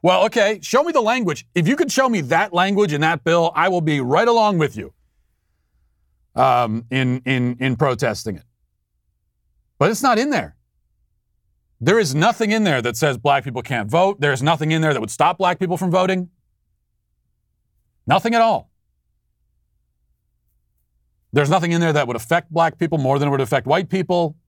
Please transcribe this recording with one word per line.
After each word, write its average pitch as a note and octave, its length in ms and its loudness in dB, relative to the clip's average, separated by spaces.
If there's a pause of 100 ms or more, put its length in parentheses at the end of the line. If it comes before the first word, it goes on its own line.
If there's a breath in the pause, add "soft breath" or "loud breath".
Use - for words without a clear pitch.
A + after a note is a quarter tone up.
Well, F3+ 220 2
okay, G#3+ 380 0
show B3 200 0
me E4+ 80 -2
the D#4 100 2
language. G#3+ 540 -2
If E3+ 140 2
you C4+ 80 2
could D4 160 -2
show C4+ 160 2
me A3 140 0
that E3 300 -2
language F#3+ 400 0
in D3 100 -2
that E3 220 0
bill, E3 300 2
I E3 140 2
will F3+ 140 0
be D3+ 180 0
right C#3+ 260 2
along A3 320 2
with D3 180 -2
you, E2 160 -14 (1400)
um, A#2+ 560 0
in, B2+ 340 -2
in, B2 360 -2
in C3 160 -2
protesting A#2 600 -2
it. - 80 -20 (1300)
But F3+ 140 2
it's A3 100 -6
not B3 160 2
in C#4 120 -2
there. G#3 260 -6 (1200)
There F3 180 2
is D#3 160 0
nothing G#3 380 0
in A3 120 2
there D3 160 2
that A#2 160 -4
says C#3 220 -2
black C#3 260 0
people B2+ 160 -8
can't A#2 300 -6
vote. F#3+ 280 2
There C#3+ 140 0
is B2+ 100 -4
nothing D3+ 300 0
in D#3+ 80 0
there D#3 140 0
that B2 60 -4
would A2 100 -8
stop E3+ 260 0
black F3+ 220 0
people F3+ 180 -4
from F3+ 140 -2
voting. F#3 400 0 (1800)
Nothing G3 280 2
at A#3 60 4
all. G#3 300 0 (2500)
There's C#3+ 180 2
nothing E3+ 220 0
in E3+ 80 0
there E3 120 0
that D3 140 0
would A#2+ 100 -6
affect E3+ 340 -2
black E3 280 -2
people E3 180 -2
more C#3 220 0
than D3 100 0
it C#3 40 0
would C#3 80 0
affect B2 260 -2
white D#3+ 240 -2
people. F3 460 -2 (120)